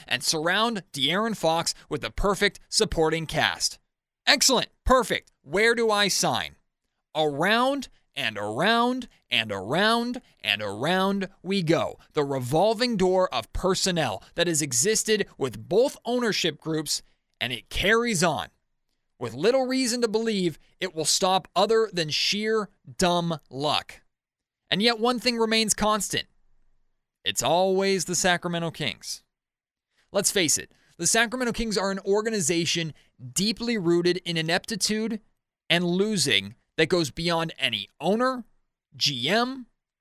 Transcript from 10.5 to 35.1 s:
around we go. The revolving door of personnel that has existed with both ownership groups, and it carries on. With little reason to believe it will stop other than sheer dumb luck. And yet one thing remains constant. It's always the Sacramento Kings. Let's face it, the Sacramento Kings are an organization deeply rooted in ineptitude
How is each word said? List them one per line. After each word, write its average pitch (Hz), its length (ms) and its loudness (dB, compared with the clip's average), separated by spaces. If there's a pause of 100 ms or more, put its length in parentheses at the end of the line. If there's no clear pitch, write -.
around 185 680 -2 (140)
we 196 180 0
go. 151 360 0 (160)
The 151 120 2
revolving 185 720 0
door 185 360 2
of - 200 -6
personnel 170 680 -2 (100)
that 175 140 0
has 160 160 0
existed 202 640 0 (100)
with 117 320 -6
both 233 340 2
ownership 220 560 -2
groups, 156 440 -4 (360)
and 120 140 -4
it 113 160 -12
carries 220 540 2
on. 127 240 0 (760)
With 117 120 -6
little 240 340 2
reason 254 340 -2
to 233 60 0
believe 202 500 -2 (220)
it 185 160 -6
will 160 80 -4
stop 185 500 0
other 214 380 2
than 165 180 -4
sheer 208 600 -2 (280)
dumb 175 400 0 (120)
luck. 135 500 -4 (720)
And 180 100 0
yet 233 160 2
one 240 220 0
thing 240 180 -2
remains 220 360 2
constant. 208 540 -2 (1000)
It's 101 180 -4
always 190 600 2
the 180 100 -4
Sacramento 170 560 0
Kings. - 520 -8 (880)
Let's - 180 0
face 175 260 0
it, - 140 -12 (260)
the 170 80 -8
Sacramento 233 460 0
Kings 220 260 -4
are 196 140 0
an 190 140 -4
organization 180 880 0 (400)
deeply 233 440 0
rooted 175 460 2
in 170 140 -4
ineptitude 208 840 -2 (500)